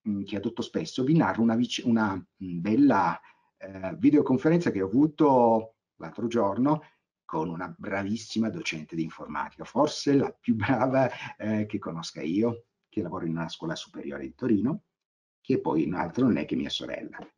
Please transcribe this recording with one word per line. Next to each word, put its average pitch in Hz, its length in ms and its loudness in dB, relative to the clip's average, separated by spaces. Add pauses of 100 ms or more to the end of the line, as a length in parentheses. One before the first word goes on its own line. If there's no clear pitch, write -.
mm, 101 160 -2
che 98 140 -8
adotto 117 240 -6
spesso, - 420 -4
vi 156 140 4
narro 98 240 2
una 113 140 4
vic-, 120 280 -2
una, 110 320 2
mm, 90 460 -10
bella, 107 580 4 (380)
eh, 95 400 -10
videoconferenza 151 760 4
che 98 100 -2
ho 95 60 0
avuto 127 880 4 (220)
l'altro 104 300 -6
giorno 113 540 2 (440)
con 160 240 -4
una 170 280 -8
bravissima 117 720 -4
docente 165 460 -8
di 82 80 -2
informatica, - 640 -8
forse - 480 0
la 139 180 4
più - 240 -2
brava, 127 540 2 (260)
eh, 107 300 -2
che 107 120 -6
conosca 82 440 -8
io, 107 460 -2 (200)
che - 140 -4
lavora 87 240 -6
in 82 60 -2
una 82 180 -4
scuola 85 260 -6
superiore 71 480 -10
di 65 100 -12
Torino, 120 500 0 (560)
che - 200 0
poi 156 240 0
in 92 100 -2
un 87 60 -4
altro 117 260 0
non 98 120 4
è 76 80 -2
che - 100 -4
mia 67 140 -2
sorella, - 480 -8 (200)